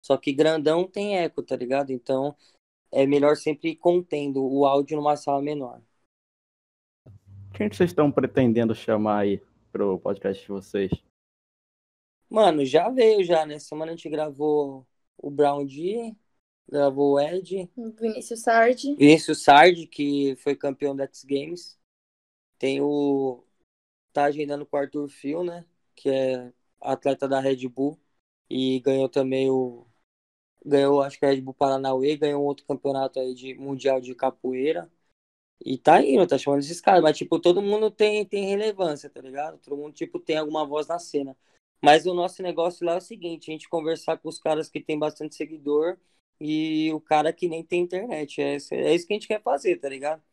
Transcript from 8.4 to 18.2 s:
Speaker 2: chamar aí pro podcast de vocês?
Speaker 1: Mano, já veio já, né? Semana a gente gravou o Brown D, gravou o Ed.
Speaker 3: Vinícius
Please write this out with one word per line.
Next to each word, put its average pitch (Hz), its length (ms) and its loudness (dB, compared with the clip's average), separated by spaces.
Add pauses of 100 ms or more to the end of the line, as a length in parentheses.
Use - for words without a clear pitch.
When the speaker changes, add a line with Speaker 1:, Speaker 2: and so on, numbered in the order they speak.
Speaker 2:
chamar 107 460 0
aí 101 200 0 (320)
pro 101 280 0
podcast 98 420 -4
de - 80 -20
vocês? 98 400 -4 (1400)
Speaker 1:
Mano, 170 380 4
já 156 240 2
veio 220 340 4
já, 165 220 2
né? 151 140 -12
Semana 156 320 -10
a 165 40 -10
gente 165 140 -14
gravou 147 760 -2 (320)
o - 140 -12
Brown 143 340 0
D, 190 520 -8 (520)
gravou 143 460 2
o 139 60 2
Ed. 180 580 -4
Speaker 3:
Vinícius 226 640 -8